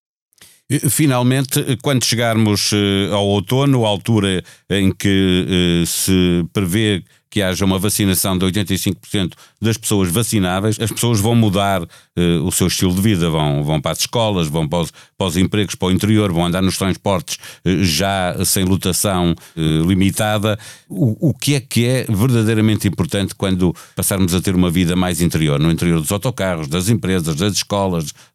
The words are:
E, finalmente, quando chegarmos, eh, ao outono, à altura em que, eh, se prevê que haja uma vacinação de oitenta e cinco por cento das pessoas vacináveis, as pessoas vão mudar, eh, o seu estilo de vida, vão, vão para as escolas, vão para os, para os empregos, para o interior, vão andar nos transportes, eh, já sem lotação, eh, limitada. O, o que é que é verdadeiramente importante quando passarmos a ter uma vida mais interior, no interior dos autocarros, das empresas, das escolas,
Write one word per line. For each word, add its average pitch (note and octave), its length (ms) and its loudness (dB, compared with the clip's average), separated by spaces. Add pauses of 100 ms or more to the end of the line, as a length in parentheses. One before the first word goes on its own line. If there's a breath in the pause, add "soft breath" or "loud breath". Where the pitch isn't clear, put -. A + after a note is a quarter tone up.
(680 soft breath)
E, C#3+ 120 -2 (100)
finalmente, C3 920 0
quando C3+ 200 0
chegarmos, A2+ 720 0
eh, G2+ 400 2
ao G2+ 140 0
outono, B2+ 580 2
à - 20 2
altura G2 560 0 (240 loud breath)
em F#2+ 240 2
que, F#2+ 560 2
eh, F2 380 2
se F2+ 680 2
prevê G2+ 520 0 (260 soft breath)
que G#2 120 -2
haja F#2 240 -2
uma F#2+ 120 2
vacinação F#2+ 600 0
de F2+ 80 0
oitenta F#2+ 280 -2
e F#2 40 -2
cinco - 240 -4
por - 80 -20
cento F#2 260 -4 (260 soft breath)
das A2 160 0
pessoas G2 320 0
vacináveis, G2+ 680 -2
as A2 100 -2
pessoas A#2 300 0
vão A2+ 160 2
mudar, G2 500 2 (300 loud breath)
eh, F2 260 2
o E2+ 80 -2
seu F2+ 180 0
estilo F2+ 280 0
de F#2+ 60 0
vida, F#2 280 2
vão, D2+ 320 0
vão D2+ 200 -2
para D#2+ 100 -2
as D#2+ 80 -6
escolas, G#2 480 -2
vão D#2 180 -2
para D#2+ 140 -2
os, D#2+ 140 -4 (240 loud breath)
para G2 100 -2
os D#2+ 80 -4
empregos, F#2 400 0
para F2+ 140 -2
o - 20 2
interior, G#2 400 2
vão E2+ 140 0
andar F2 160 -2
nos F#2+ 160 -2
transportes, F#2+ 600 -2 (280 loud breath)
eh, F#2 180 2
já F2+ 640 -2
sem F#2+ 180 0
lotação, F2+ 720 0 (220 loud breath)
eh, D#2+ 40 -4 (240)
limitada. G2+ 720 0 (300 loud breath)
O, C#3+ 420 0
o B2+ 40 0
que - 220 -2
é C#3 40 0
que A2+ 260 -2
é B2+ 200 0
verdadeiramente A2 840 2
importante F#2+ 480 -2
quando F#2 400 0 (220 loud breath)
passarmos F#2+ 360 0
a F#2 60 0
ter F#2 160 -2
uma F2+ 140 4
vida F2 260 0
mais F2+ 240 -2
interior, D#2 400 0
no D#2+ 100 2
interior E2 300 0
dos D2+ 140 -4
autocarros, F#2+ 560 -4
das F2+ 180 -2
empresas, F2+ 480 0
das G2 200 0
escolas, F2+ 580 -2 (220 soft breath)